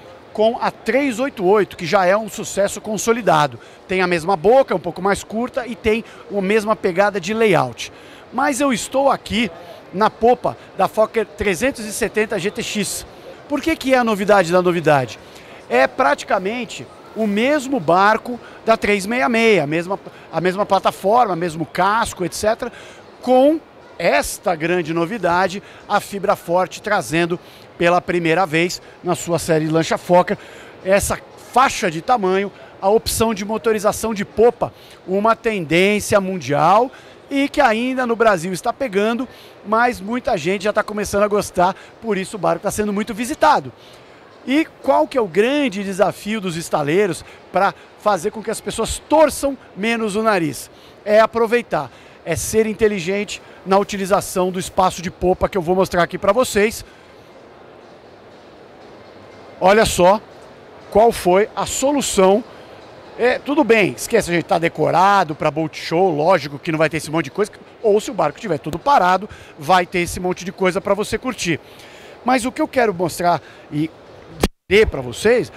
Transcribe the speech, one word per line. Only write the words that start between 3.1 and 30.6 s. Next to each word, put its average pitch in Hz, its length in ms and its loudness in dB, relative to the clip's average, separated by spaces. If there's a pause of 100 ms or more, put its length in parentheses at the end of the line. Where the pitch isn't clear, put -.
Tem 185 140 -2
a 180 40 2
mesma 175 300 0
boca, 226 380 4
um 185 40 0
pouco 170 220 -10
mais 190 240 0
curta, 240 420 -6
e 240 80 -10
tem 220 300 0 (260)
a 202 120 -2
mesma 214 340 0
pegada 196 420 0
de 180 140 -6
layout. 165 580 0 (440)
Mas 269 260 -2
eu 285 100 2
estou 262 400 0
aqui 202 400 -2 (440)
na 202 160 2
popa 226 440 0 (220)
da 185 120 2
Fokker 214 360 0
trezentos 208 640 -4
e 214 60 -10
setenta 214 460 -2
G 180 120 -4
T 208 120 -6
X. - 440 -6 (420)
Por 285 140 -4
que 320 140 -2
que 262 180 0
é - 20 6
a 247 80 2
novidade 202 480 2
da 180 80 4
novidade? 156 580 2 (520)
É 254 160 4
praticamente 233 1000 -4 (280)
o 220 120 -2
mesmo 254 540 0
barco 202 580 2 (240)
da 226 140 2
três 208 300 -2
meia 254 240 -2
meia, 226 340 4
a - 20 -4
mesma, 175 320 -4 (320)
a 165 80 -6
mesma 185 280 0
plataforma, 202 680 2
mesmo 165 300 -6
casco, 190 640 -2
et - 80 -10
cetera, 226 360 -2 (520)
com 269 360 4 (400)
esta 208 560 0
grande 165 380 -2
novidade, 175 720 -2 (260)
a 202 100 0
Fibra 196 380 -2
Forte 175 460 -2
trazendo 170 580 -2 (380)
pela 175 220 4
primeira 175 460 0
vez 165 340 -2 (240)
na 170 100 -2
sua 165 240 -2
série 160 300 0
Lancha 165 300 0
Fokker 180 400 2 (440)